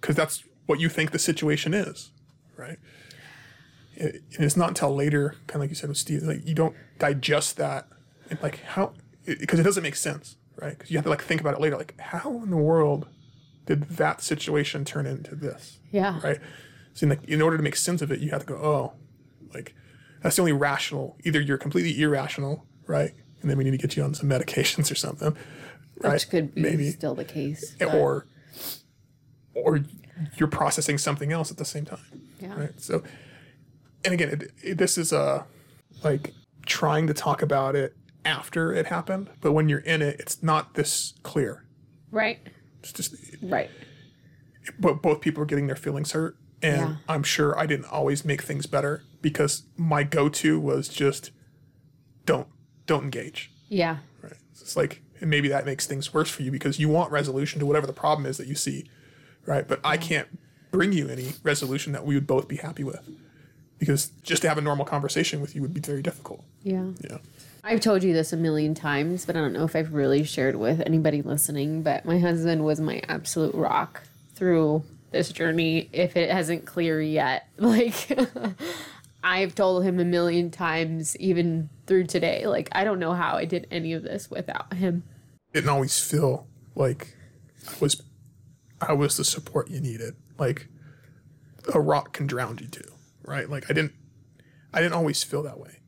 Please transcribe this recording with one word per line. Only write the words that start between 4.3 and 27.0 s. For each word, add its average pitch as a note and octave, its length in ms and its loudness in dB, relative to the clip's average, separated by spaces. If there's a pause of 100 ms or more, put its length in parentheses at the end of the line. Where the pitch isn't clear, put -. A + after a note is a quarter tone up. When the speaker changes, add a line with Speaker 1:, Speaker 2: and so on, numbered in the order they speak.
Speaker 1:
and D#3 100 2
it's C#3+ 120 2
not F3 120 4
until C#3+ 260 0
later, D3 400 2 (120)
kinda D3+ 120 -6
like C#3+ 100 -2
you D3+ 60 -8
said - 140 -8
with D3 80 -6
Steve, D3+ 260 -4
like, D3+ 240 -4
you D#3+ 80 0
don't D#3+ 200 2 (240)
digest D3 580 0
that, C#3+ 300 -4 (420)
and, E3 120 -8
like, - 220 -6
how, - 300 -2 (320)
it, - 220 -6
'cause E3 120 4
it E3 40 6
doesn't F#3+ 200 4
make C#3 120 -4
sense, - 420 -6 (180)
right? D3 240 -10
'Cause - 100 -20
you D#3+ 80 0
have D3 60 0
to, D#3+ 60 0
like, D3 120 0
think D#3+ 200 0
about D3 140 0
it - 40 -6
later, D3 180 2
like, - 220 -12
"How A#3 420 -6
in G#3+ 80 -6
the E3+ 80 2
world D3+ 500 4 (580)
did D3 240 2
that D#3 320 0
situation D3 640 -2
turn D3 200 -6
into C3+ 300 -8
this?" - 440 -10 (120)
Speaker 2:
Yeah. F#3+ 320 0
Speaker 1:
Right? D3 160 0 (540)
So, - 140 0
like, C#3+ 180 2
in D3+ 160 2
order D#3+ 160 4
to D#3 60 0
make D3 120 0
sense F3 260 0
of C#3+ 100 -2
it, A#2+ 80 -2
you D3+ 120 -2
have E3 100 -4
to - 60 -14
go, C#3+ 80 -6
"Oh," D3 380 0 (600)
like, - 220 -14 (460)
that's - 160 2
the F#3 40 4
only E3 120 6
rational, C#3 720 0
either D3+ 160 4
you're C#3 160 2
completely D#3 440 0
irrational, C#3+ 640 0 (220)
right? - 260 0 (280)
And C#3+ 100 0
then C3+ 60 2
we C3+ 80 2
need C3+ 60 2
to C3 60 2
get - 200 -2
you D3 60 0
on C#3+ 120 -2
some C#3+ 140 0
medications - 600 0
or C#3 40 -4
something, D3+ 400 -2 (640)
right? D3 140 2
Speaker 2:
Which - 160 0
could D#3+ 260 0
be E3 60 0
Speaker 1:
Maybe. D3+ 300 2
Speaker 2:
still C#3+ 220 -4